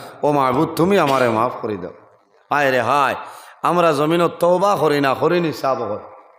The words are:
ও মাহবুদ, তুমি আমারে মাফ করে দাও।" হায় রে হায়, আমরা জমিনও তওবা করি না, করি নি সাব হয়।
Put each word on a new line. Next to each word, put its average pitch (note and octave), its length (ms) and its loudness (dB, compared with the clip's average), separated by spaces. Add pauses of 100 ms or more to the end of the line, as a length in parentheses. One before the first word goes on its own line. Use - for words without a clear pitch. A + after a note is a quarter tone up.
(220)
ও D3 100 2
মাহবুদ, C3+ 440 0
তুমি F#3+ 220 4
আমারে C3+ 300 2
মাফ A2+ 240 0 (100)
করে G#2+ 140 -6
দাও।" F2 140 -12 (600)
হায় C#3 200 0
রে C3 100 2
হায়, B2+ 340 0 (480)
আমরা E3 300 2
জমিনও D#3 360 0
তওবা F3+ 480 0
করি D3 240 2
না, C#3 140 2
করি E3 260 0
নি D#3+ 120 -2
সাব C3 300 -4
হয়। G#2 160 -6 (400)